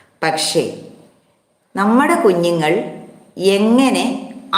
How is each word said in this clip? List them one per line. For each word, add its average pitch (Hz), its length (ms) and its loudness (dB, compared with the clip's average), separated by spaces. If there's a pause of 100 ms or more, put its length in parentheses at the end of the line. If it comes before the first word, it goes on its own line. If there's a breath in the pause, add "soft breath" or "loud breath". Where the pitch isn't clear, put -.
(240 loud breath)
പക്ഷേ 156 400 -2 (1160)
നമ്മുടെ 262 460 2
കുഞ്ഞുങ്ങൾ 170 480 2 (840)
എങ്ങനെ 220 500 2 (520)